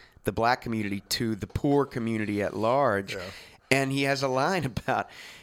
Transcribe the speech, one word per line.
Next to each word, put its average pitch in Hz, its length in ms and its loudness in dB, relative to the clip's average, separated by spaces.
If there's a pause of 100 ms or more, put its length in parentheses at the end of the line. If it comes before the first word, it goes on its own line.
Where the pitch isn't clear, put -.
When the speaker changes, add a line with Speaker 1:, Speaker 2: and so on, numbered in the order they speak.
(240)
Speaker 1:
the 107 80 0
black 117 300 2
community 104 380 -2 (100)
to 113 240 0
the 98 120 -6
poor 143 380 2
community 110 580 -2
at 98 140 -2
large. 110 580 2
Speaker 2:
Yeah. 95 60 -8 (500)
Speaker 1:
And 135 220 2
he 139 100 2
has 139 200 0
a 135 60 2
line 139 360 0
<laughs> 131 120 -6
about, 107 320 -2 (340)